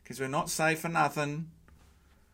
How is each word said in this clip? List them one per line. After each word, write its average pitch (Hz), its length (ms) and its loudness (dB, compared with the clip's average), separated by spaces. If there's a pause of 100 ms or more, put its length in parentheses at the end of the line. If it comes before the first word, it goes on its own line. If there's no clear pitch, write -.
'cause 127 160 -12
we're 131 80 -2
not 160 220 -2
saved 160 300 2
for 165 80 -4
nothing. 151 640 0 (840)